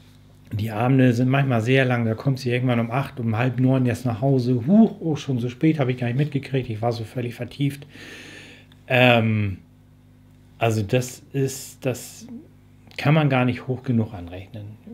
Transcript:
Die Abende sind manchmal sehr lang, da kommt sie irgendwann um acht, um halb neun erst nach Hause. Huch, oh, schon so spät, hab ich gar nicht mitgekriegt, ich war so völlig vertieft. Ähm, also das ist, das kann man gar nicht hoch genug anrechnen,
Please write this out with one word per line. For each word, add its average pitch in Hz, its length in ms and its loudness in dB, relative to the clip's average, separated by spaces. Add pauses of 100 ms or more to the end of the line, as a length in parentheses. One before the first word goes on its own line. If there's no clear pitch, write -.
(520)
Die 107 180 -4
Abende 123 440 4
sind 127 160 2
manchmal 131 320 2
sehr 131 220 4
lang, 120 220 0
da 110 80 0
kommt 131 260 -2
sie 123 120 -4
irgendwann 123 280 2
um 117 120 -2
acht, 135 280 -4
um 113 180 -2
halb 123 220 0
neun 127 280 4
erst 117 180 -2
nach 110 160 -2
Hause. 127 460 2
Huch, 208 340 6
oh, 160 140 -2
schon 127 240 -4
so 123 100 -2
spät, 156 300 2
hab 127 100 0
ich 127 80 -2
gar 123 100 -4
nicht 120 100 -4
mitgekriegt, 139 520 -2
ich 107 120 -8
war 120 100 0
so 113 120 -6
völlig 117 300 -8
vertieft. 139 520 -6 (1040)
Ähm, 113 680 4 (1000)
also 110 240 2
das 123 400 -2 (100)
ist, - 520 -6
das - 420 -8 (680)
kann 147 180 2
man 151 140 2
gar 127 160 2
nicht - 220 -4
hoch 127 160 -6
genug 113 300 -2
anrechnen, 95 520 -14 (280)